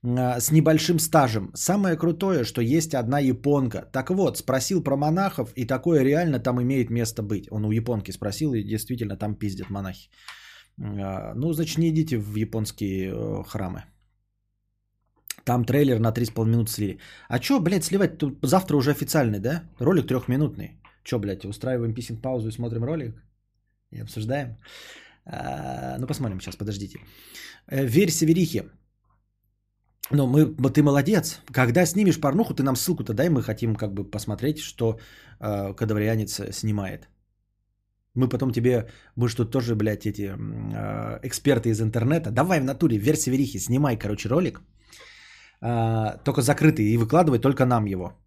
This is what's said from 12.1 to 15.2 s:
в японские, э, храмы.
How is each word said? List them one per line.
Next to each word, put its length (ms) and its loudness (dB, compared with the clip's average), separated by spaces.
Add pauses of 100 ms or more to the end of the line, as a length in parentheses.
в 180 -6
японские, 760 -4
э, 300 -6
храмы. 400 -8 (1600)